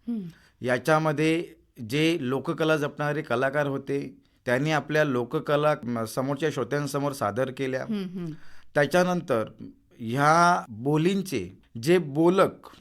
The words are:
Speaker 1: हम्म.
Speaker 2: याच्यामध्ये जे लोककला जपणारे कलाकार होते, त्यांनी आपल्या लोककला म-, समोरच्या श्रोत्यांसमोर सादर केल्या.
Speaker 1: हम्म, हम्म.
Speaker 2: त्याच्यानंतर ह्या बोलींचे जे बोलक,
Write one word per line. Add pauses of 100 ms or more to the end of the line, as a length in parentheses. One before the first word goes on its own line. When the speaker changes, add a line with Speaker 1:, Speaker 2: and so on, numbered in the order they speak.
Speaker 1:
हम्म. (400)
Speaker 2:
याच्यामध्ये (440)
जे
लोककला
जपणारे
कलाकार
होते, (280)
त्यांनी
आपल्या
लोककला
म-,
समोरच्या
श्रोत्यांसमोर
सादर
केल्या.
Speaker 1:
हम्म,
हम्म. (440)
Speaker 2:
त्याच्यानंतर (540)
ह्या
बोलींचे (220)
जे
बोलक, (140)